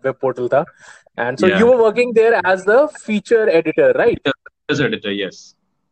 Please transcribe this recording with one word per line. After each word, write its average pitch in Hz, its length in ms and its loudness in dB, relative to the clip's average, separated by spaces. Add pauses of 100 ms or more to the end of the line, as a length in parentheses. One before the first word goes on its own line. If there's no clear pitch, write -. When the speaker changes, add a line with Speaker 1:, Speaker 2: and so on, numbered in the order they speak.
Speaker 1:
web 135 160 -6
portal 127 300 -4
था. 143 160 0 (520)
And 123 220 -6
so 190 80 2
Speaker 2:
Yeah. 190 120 2
Speaker 1:
you 226 80 4
were 247 160 4
working 233 300 0
there 220 320 2
as 185 200 -2
the 247 220 2 (180)
feature 220 440 -2
editor, 156 440 2
right? 190 260 0 (500)
Speaker 2:
Feature 139 180 -2
editor, 107 240 -6
yes. 98 440 -10 (360)